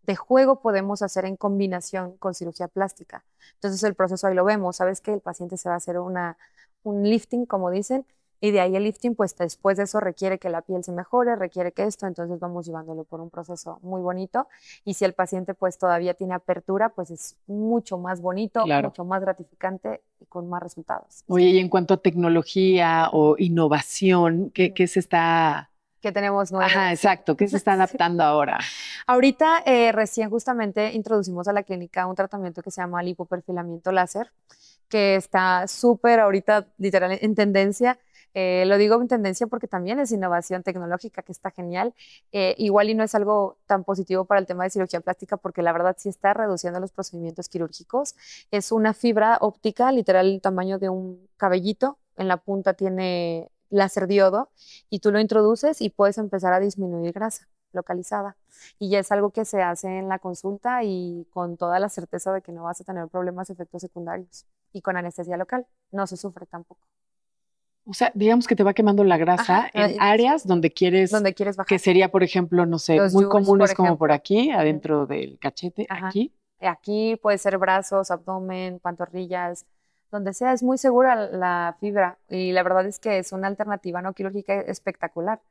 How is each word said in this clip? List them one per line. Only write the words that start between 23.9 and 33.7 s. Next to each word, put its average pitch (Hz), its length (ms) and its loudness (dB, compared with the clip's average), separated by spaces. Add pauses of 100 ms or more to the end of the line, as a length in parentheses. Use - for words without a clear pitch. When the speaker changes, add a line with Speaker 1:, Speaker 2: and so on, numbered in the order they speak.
Speaker 2:
¿qué, 185 120 2
Speaker 1:
Ujú. 185 80 -4
Speaker 2:
qué 180 140 2
se 185 120 0
está 165 680 2 (320)
Speaker 1:
¿Qué 202 100 -4
tenemos 202 400 -2
nuevo? 190 140 0
Speaker 2:
Ajá, 190 260 2
exacto. 175 460 0
¿Qué 202 100 2
se 196 80 -4
está 196 160 0
Speaker 1:
<laughs> 190 40 6
Sí. - 0 -
Speaker 2:
adaptando 175 500 2
ahora? 147 340 2 (480)
Speaker 1:
Ahorita, 277 580 4
eh, 233 280 4
recién 220 360 -2
justamente 220 640 -2
introducimos 202 560 -2
a 202 60 -2
la 202 100 0
clínica 185 440 -6
un 185 80 -6
tratamiento 190 460 -6
que 185 100 -12
se 185 100 -10
llama 175 200 -4
lipoperfilamiento 175 920 -6